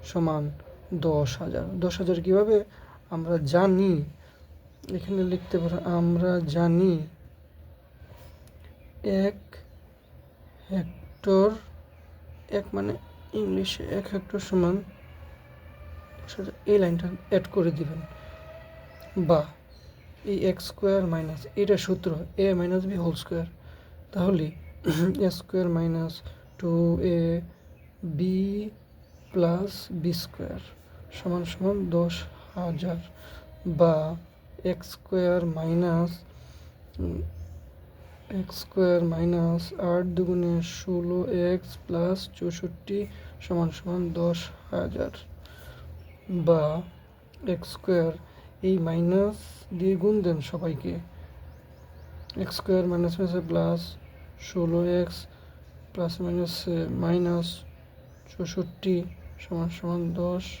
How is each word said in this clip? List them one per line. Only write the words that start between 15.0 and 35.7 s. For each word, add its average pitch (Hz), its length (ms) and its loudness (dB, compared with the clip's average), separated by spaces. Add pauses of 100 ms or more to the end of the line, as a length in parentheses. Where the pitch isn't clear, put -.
দশ - 140 -14
হাজার। 196 180 -8 (120)
এই 208 120 8
লাইনটা 170 280 4 (240)
অ্যাড 190 220 2
করে 170 180 4
দিবেন, 156 300 -4 (1200)
বা 156 160 6 (840)
এই 202 140 0 (100)
এক্স 180 160 0
স্কয়ার 196 420 2
মাইনাস, 160 400 -2 (100)
এটা 202 200 4
সূত্র 185 340 0 (260)
এ 196 180 4
মাইনাস 180 320 2
বি 196 100 -2
হোল 170 180 0
স্কয়ার, 170 320 -4 (680)
তাহলে 180 340 2 (400)
<clears throat> 180 400 2
এ 180 40 4
স্কয়ার 180 380 -2
মাইনাস 165 460 0 (440)
টু 170 420 4
এ 170 400 2 (640)
বি 190 680 0 (640)
প্লাস 180 380 2 (220)
বি 170 200 0
স্কয়ার - 480 -6 (520)
সমান 175 320 -2
সমান 190 460 -2
দশ 170 240 4 (400)
হাজার, 170 420 -2 (680)
বা 160 500 4 (480)
এক্স 175 260 -2
স্কয়ার 180 560 2
মাইনাস, 165 640 2 (880)